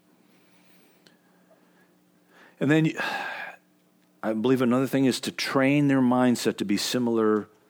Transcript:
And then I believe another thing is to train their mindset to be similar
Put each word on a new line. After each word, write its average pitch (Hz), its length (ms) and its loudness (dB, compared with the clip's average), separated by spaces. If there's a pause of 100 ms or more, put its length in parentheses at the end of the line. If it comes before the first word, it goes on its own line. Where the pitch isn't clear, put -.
(2500)
And 131 100 0
then 160 240 2 (1300)
I 110 120 -4
believe 123 280 2
another 127 240 2
thing 135 200 0
is 123 160 0
to 101 100 -8
train 143 560 0
their 135 140 2
mindset 123 560 2
to 104 80 -4
be 101 120 0
similar 110 720 0 (200)